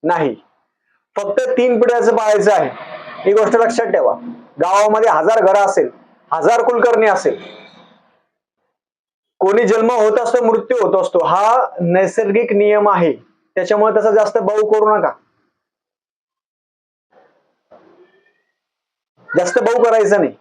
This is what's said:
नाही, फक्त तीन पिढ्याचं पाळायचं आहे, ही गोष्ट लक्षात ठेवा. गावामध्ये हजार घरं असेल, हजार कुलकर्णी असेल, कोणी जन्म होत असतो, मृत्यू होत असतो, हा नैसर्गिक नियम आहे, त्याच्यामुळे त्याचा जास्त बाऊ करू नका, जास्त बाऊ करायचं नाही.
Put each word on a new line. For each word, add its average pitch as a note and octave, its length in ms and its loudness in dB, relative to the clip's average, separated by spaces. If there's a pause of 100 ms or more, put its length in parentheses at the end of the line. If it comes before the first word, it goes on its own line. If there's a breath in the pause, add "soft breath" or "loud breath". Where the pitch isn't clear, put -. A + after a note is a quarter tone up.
नाही, D#3 320 -2 (800)
फक्त - 240 -2 (180)
तीन A#3+ 240 0
पिढ्याचं A#3 340 2
पाळायचं G#3+ 360 2
आहे, D#3 180 0 (560)
ही G3 60 2
गोष्ट G#3 240 2
लक्षात A#3 300 0
ठेवा. D3+ 280 0 (460)
गावामध्ये G#3+ 500 2
हजार F3+ 320 2
घरं F#3+ 180 2
असेल, F#3 300 0 (420)
हजार F#3+ 320 0
कुलकर्णी A#3 440 0
असेल, D#3+ 300 -2 (2000)
कोणी G#3 260 2
जन्म A3+ 240 2
होत A3 280 2
असतो, A#3+ 260 0
मृत्यू A3+ 360 0
होत G3 200 0
असतो, F3 220 -2
हा G#3 420 0 (160)
नैसर्गिक G3 720 0
नियम G#3 360 2
आहे, F3 220 0 (440)
त्याच्यामुळे G#3 380 0
त्याचा G#3+ 180 2
जास्त G#3+ 260 0
बाऊ G#3+ 340 -2
करू G#3+ 260 2
नका, D3+ 140 -2 (4000)
जास्त - 300 -2
बाऊ A#3 240 0
करायचं G#3 360 2
नाही. D3 220 -2